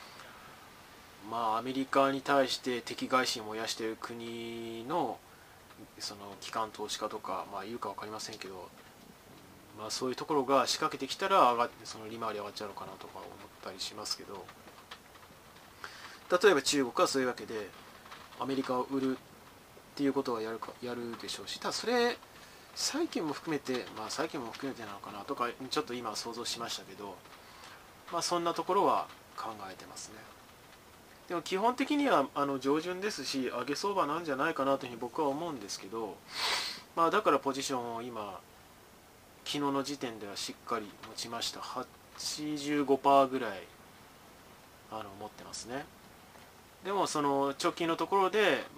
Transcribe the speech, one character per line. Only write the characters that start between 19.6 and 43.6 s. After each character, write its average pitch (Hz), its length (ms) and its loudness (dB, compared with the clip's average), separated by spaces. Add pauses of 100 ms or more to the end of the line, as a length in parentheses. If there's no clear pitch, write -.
て 143 80 -2
い 139 60 6
う 135 40 4
こ 135 100 2
と 131 100 0
は 110 100 0
や 110 80 -4
る 113 80 -6
か、 - 120 -8 (120)
や 123 120 -4
る 117 260 -6
で 98 80 -8
し - 100 -6
ょ 101 60 -10
う - 40 -14
し、 - 120 -8
た 208 80 -4
だ - 40 -2
そ - 140 -4
れ、 240 300 4 (580)
債 320 320 0
券 196 200 -2
も 143 60 0
含 160 200 -4
め 139 80 0
て、 123 240 -2 (120)
ま 110 100 -6
あ、 107 40 -6
債 156 180 -2
券 151 120 -6
も 113 100 -6
含 135 200 -6
め 117 40 -6
て 113 100 -12
な 101 80 -10
の 101 60 -10
か 104 140 -12
な 101 80 -8
と 135 160 -6
か、 120 120 0 (220)
ち - 80 -2
ょ - 40 2
っ - 20 -2
と 120 100 -8
今 113 220 -6
想 117 160 -6
像 117 120 -6
し - 140 -4
ま 117 100 -6
し - 80 -6
た 98 80 -10
け 95 100 -16
ど、 98 200 -10 (960)
ま 170 80 0
あ、 165 40 0
そ 175 160 2
ん 170 60 0
な 165 100 4
と 165 100 -2
こ 180 100 2
ろ 196 100 8
は 107 220 6 (300)
考 - 140 -6 (200)
え 92 40 -12
て - 120 -16
ま - 100 -16
す - 120 -12
ね。 - 60 -16 (1120)
で 180 60 -2
も 165 80 0
基 - 140 -2
本 233 200 4
的 294 200 2
に 285 120 4
は、 147 260 8
あ 143 120 2
の、 139 120 0
上 139 220 4
旬 180 200 -4
で 208 100 -2
す 147 140 -6
し、 131 240 0
上 123 160 -2
げ 139 120 -2
相 202 180 0
場 170 120 4
な 151 120 0
ん 175 60 -6
じ 151 80 -2
ゃ 131 40 -2
な 147 140 2
い 156 40 0
か 135 100 0
な 135 140 4
と 135 80 -8
い - 20 -6
う - 20 -10
ふ - 20 -10
う - 40 -8
に 113 40 -8
僕 127 220 -2
は 143 60 2
思 156 200 -2
う 156 40 -4
ん 123 80 -6
で 98 80 -10
す - 100 -6
け 98 80 -12
ど、 104 300 -6 (800)
ま 165 80 6
あ、 160 60 6
だ 208 120 4
か 180 80 4
ら 139 80 8
ポ 135 140 -2
ジ 135 100 -2
シ 139 100 -2
ョ 127 60 2
ン 120 180 -4
を 123 60 -6
今、 104 380 -8 (1040)
昨 - 80 -6
日 147 80 -2
の 139 220 2
時 135 160 -4
点 113 200 -6
で 101 80 -10
は 98 100 -8
し - 220 -6
っ - 80 -20
か 117 140 0
り 104 60 -8
持 110 300 -14
ち 117 120 -6
ま 117 140 -4
し - 100 -2
た。 - 80 -10
八 - 260 -6 (680)
十 147 280 2
五 135 120 6
パ 139 280 10
ー 131 40 4
ぐ 131 100 0
ら 107 160 -2
い、 87 80 -10 (1300)